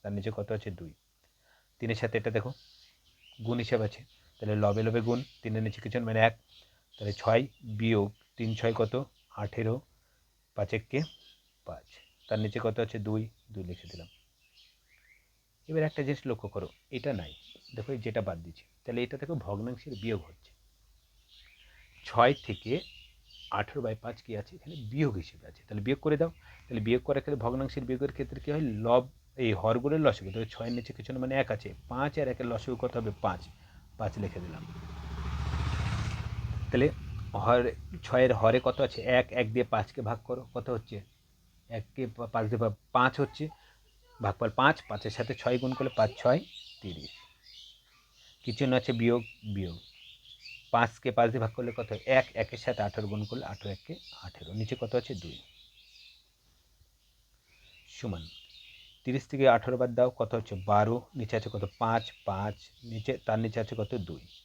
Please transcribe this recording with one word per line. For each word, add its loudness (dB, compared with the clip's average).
তার -6
নিচে -2
কত -4
আছে? -6
দুই। -12
তিনের 0
সাথে 0
এটা -2
দেখো, 0
গুণ 0
হিসাব 2
আছে। -4
তাহলে 0
লবে 4
লবে 2
গুণ, 2
তিনের -2
নিচে -4
কিছু -4
নেই, -4
মানে 2
এক। 4
তাহলে -4
ছয় 4
বিয়োগ 2
তিন -2
ছয় 2
কত? 0
আঠেরো। -2
পাঁচ -2
এককে -2
পাঁচ। -14
তার 0
নিচে -2
কত 0
আছে? -2
দুই। -2
দুই -8
লিখে -12
দিলাম। -16
এবার 2
একটা 0
জিনিস -2
লক্ষ্য -4
করো, -6
এটা -2
নাই। -6
দেখো -6
এই -4
যেটা -2
বাদ -6
দিচ্ছি। -18
তাহলে -2
এটা -6
দেখো -6
ভগ্নাংশের -6
বিয়োগ -2
হচ্ছে। -20
ছয় 6
থেকে -4
আঠেরো -4
বাই -2
পাঁচ -12
কী -10
আছে? -10
এখানে -16
বিয়োগ 0
হিসেবে -12
আছে। -20
তাহলে -6
বিয়োগ 0
করে 2
দাও। 2
তাহলে -10
বিয়োগ 4
করার 2
ক্ষেত্রে -2
ভগ্নাংশের -2
বিয়োগের -2
ক্ষেত্রে -8
কী -4
হয়? 0
লব, 4
এই 4
হরগুলোর 2
লসাগু। 2
তাহলে -4
ছয়ের -6
নিচে -6
কিছু -10
না, -4
মানে -2
এক 4
আছে। -6
পাঁচ -2
আর 2
একের -4
লসাগু -4
কত -2
হবে? -2
পাঁচ। 0
পাঁচ -4
লিখে -4
দিলাম। -10
তাহলে 6
হর, 4
ছয়ের 6
হরে 6
কত 2
আছে? -2
এক, 4
এক 0
দিয়ে 4
পাঁচকে -2
ভাগ -2
করো, -8
কত -6
হচ্ছে? -6
এককে -6
পা-, -8
পাঁচ 0
দিয়ে 0
পা-, 2
পাঁচ 4
হচ্ছে, -2
ভাগফল 0
পাঁচ, 4
পাঁচের -6
সাথে -4
ছয় 0
গুণ -2
করলে -2
পাঁচ 4
ছয় 4
তিরিশ। -10
কি -4
চিহ্ন 2
আছে? 2
বিয়োগ, 4
বিয়োগ। -4
পাঁচকে 2
পাঁচ 6
দিয়ে 0
ভাগ 0
করলে -4
কত -4
হয়? -6
এক, 6
একের -4
সাথে -2
আঠেরো -2
গুণ -2
করলে -6
আঠেরো -10
একে -10
আঠেরো। -14
নিচে -2
কত -2
আছে? -2
দুই। -10
সমান। -8
তিরিশ -2
থেকে 6
আঠেরো 6
বাদ 2
দাও, 6
কত -2
হচ্ছে? -4
বারো। 4
নিচে -2
আছে -4
কত? -4
পাঁচ, 2
পাঁচ। -2
নিচে, -4
তার 0
নিচে -2
আছে -4
কত? -2
দুই। -6